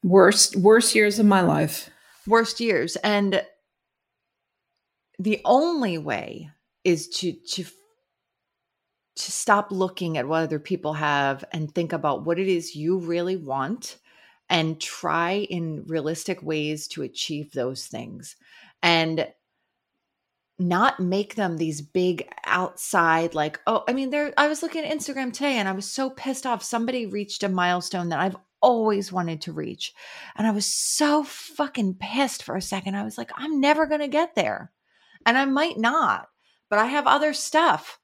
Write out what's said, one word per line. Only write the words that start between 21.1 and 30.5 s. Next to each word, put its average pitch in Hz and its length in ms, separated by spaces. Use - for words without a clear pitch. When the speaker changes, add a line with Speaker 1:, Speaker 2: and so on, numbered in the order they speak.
Speaker 2:
them 180 200
these 156 240
big 180 480
outside, 165 920
like, 151 320
oh, 220 220
I 240 60
mean, 269 160
there, 294 260
I 294 100
was 302 160
looking 330 220
at - 120
Instagram 262 360
today 277 220
and 202 140
I 190 40
was 196 180
so 262 200
pissed 262 340
off. 233 180
Somebody 233 440
reached 202 360
a 202 60
milestone 180 600
that 151 100
I've 190 160
always 214 500
wanted 170 320
to 170 100
reach. - 420
And 214 100
I 226 40